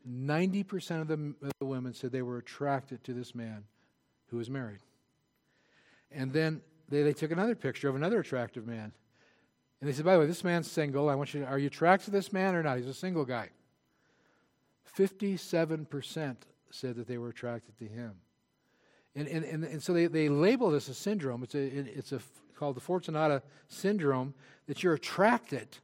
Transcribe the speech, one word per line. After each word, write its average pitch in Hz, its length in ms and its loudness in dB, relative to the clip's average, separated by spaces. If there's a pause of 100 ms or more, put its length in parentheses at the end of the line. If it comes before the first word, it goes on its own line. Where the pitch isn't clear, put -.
Ninety 151 580 0
percent 180 380 -6
of 156 80 -4
the, 151 260 -2 (120)
of 139 120 -4
the 135 80 -4
women 127 280 -4
said 123 180 -6
they 127 80 -2
were 123 160 -4
attracted 135 680 -4
to 127 100 -8
this 123 200 -10
man 110 300 -10 (640)
who 117 100 -8
was 117 140 -6
married. 117 300 -8 (1300)
And 131 220 -4
then 156 260 2 (300)
they, 143 120 4
they 147 120 4
took 156 160 -2
another 202 240 2
picture 139 340 -2
of 131 80 0
another 180 240 2
attractive 120 460 -4
man. 110 260 -8 (880)
And 143 80 -4
they 135 60 0
said, 151 100 -2
"By 185 100 8
the 170 60 10
way, 147 60 8
this 175 180 -2
man's 170 260 0
single. 143 380 2
I 139 60 4
want 143 180 -2
you 147 80 -4
to, 135 60 -6
are 139 120 -2
you 143 100 2
attracted 180 380 4
to 208 40 -8
this 196 200 0
man 190 240 2
or 170 80 2
not? 139 140 0
He's 123 100 -4
a 135 60 -6
single 170 320 -2
guy." 120 240 -4 (1400)
Fifty-seven 170 1000 0
percent 143 600 -8 (240)
said 123 260 -8
that 117 100 -8
they 123 120 -6
were 120 100 -8
attracted 117 500 -10
to 117 60 -12
him. 110 280 -12 (1040)
And, 143 140 -6
and, 160 160 -4
and, 156 200 -4
and 156 180 -8
so 185 100 0
they, 170 140 6
they 156 220 2
label 190 420 6
this 147 180 2
a 131 60 -10
syndrome. 139 480 -2
It's 123 120 -6
a, 143 80 0
it's 139 500 -6
a 135 40 -2
f-, - 260 -14 (140)
called 143 200 -4
the - 40 -10
Fortunata 156 640 2 (260)
syndrome, 143 680 2 (320)
that - 160 -6
you're 175 120 6
attracted 180 720 2 (160)